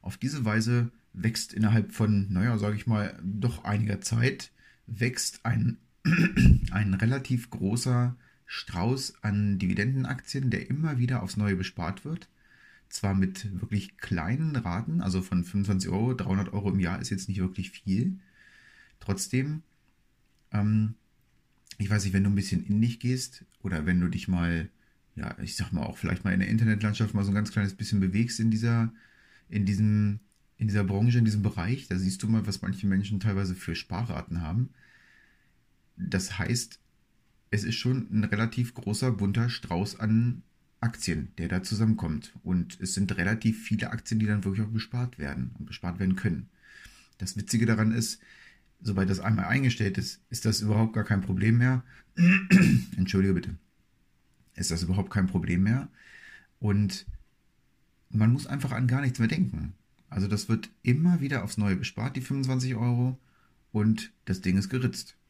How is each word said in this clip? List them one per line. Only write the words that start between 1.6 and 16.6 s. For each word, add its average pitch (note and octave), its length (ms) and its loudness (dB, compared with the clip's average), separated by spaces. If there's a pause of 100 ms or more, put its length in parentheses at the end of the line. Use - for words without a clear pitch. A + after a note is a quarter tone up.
von, G#2 380 2
naja, G#2+ 260 2
sag G#2 180 0
ich G#2+ 120 -4
mal, G#2+ 360 0
doch G2+ 400 -4
einiger G#2 380 0
Zeit, A#2 500 -2 (340)
wächst B2 600 -4
ein, A2+ 320 0 (260)
<clears throat> - 680 6
ein G2 220 2
relativ B2 580 0
großer B2 640 0 (280)
Strauß - 760 -4
an G2+ 360 2
Dividendenaktien, B2+ 920 -2
der - 200 -2
immer D3 300 0
wieder B2 240 0
aufs F#2 140 -6
Neue G2+ 180 2
bespart F2+ 480 -6
wird. D#3+ 260 -10 (600)
Zwar G2 260 -2
mit F#2+ 460 -2
wirklich - 360 -4
kleinen B2+ 600 -2
Raten, A2+ 420 -2
also F#2 220 0
von F2+ 240 0
fünfundzwanzig F#2+ 440 0
Euro, A2 240 2
dreihundert G2 380 0
Euro G2 180 -2